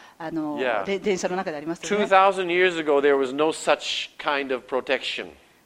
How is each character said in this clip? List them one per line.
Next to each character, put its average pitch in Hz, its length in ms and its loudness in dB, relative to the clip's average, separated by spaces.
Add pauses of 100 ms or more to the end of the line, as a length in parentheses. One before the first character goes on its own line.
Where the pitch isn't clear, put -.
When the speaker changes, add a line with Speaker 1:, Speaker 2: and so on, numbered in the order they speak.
(200)
Speaker 1:
あ 160 100 -10
の、 151 300 -4
Speaker 2:
Yeah. 117 240 0
Speaker 1:
で、 196 160 -2
電 190 180 -2
車 185 120 -2
の 180 60 -6
中 180 160 -4
で 151 60 -8
あ - 20 -10
り 151 60 -12
ま 165 100 -6
す - 60 -16 (100)
よ 202 80 0
ね。 208 60 0
Speaker 2:
Two - 40 -2
thousand 190 380 4
years 175 300 2
ago, 147 240 2
there 143 160 6
was 131 160 0
no 151 200 2
such - 680 -2
kind 139 340 -2
of 117 140 -4
protection. 123 640 -4 (360)